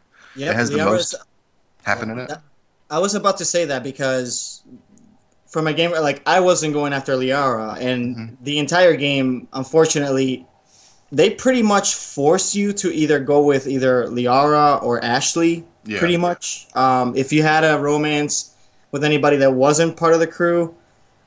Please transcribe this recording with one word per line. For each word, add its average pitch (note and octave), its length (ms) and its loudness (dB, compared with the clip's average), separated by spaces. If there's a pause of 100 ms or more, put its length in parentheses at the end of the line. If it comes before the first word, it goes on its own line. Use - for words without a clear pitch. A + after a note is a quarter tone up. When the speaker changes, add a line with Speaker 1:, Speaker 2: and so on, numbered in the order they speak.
(360)
Speaker 1:
Yep, C#3+ 180 -6
Speaker 2:
It - 20 -2
has - 140 -2
the C#3+ 80 -4
Speaker 1:
Liara's - 80 0
Speaker 2:
most G#2 300 -2 (680)
happen A2 280 -4
in A#2+ 80 -10
it. B2+ 100 -12
Speaker 1:
That, D3+ 140 -14 (460)
I D#3+ 100 -2
was G3+ 160 -2
about G3 240 0
to E3+ 60 -8
say F3 200 0
that C3+ 180 -4
because C3 800 -6 (840)
from D#3+ 200 -4
a D3+ 60 -2
game, E3 180 0
like, D3 340 -2
I F3 140 2
wasn't E3 340 2
going D3 200 -2
after C3+ 200 -4
Liara, B2+ 640 -2
and B2 360 -4
Speaker 2:
Mm-hmm. A2+ 260 -14
Speaker 1:
the C#3+ 180 -4
entire E3 360 4
game, C3+ 580 -2
unfortunately, C3+ 920 0 (640)
they D#3+ 200 4
pretty B3+ 320 0
much G3+ 320 2
force D#3+ 600 0
you G3+ 180 -2
to F#3+ 200 -4
either D3+ 260 2
go C#3+ 240 2
with C#3 240 2
either B2+ 400 0
Liara C#3 760 2
or A#2+ 200 -2
Ashley, E3 640 0 (200)
Speaker 2:
Yeah. G#2+ 140 -6
Speaker 1:
pretty F3 180 0
much. - 580 -6
Um, B2+ 400 2
if C3 180 -2
you D3+ 100 2
had D#3 200 4
a D3+ 160 2
romance D3 720 -2 (400)
with C#3+ 120 -4
anybody D3 340 2
that C3+ 160 4
wasn't D3+ 440 2
part E3 160 4
of E3 60 4
the E3 80 2
crew, E3+ 480 -2 (520)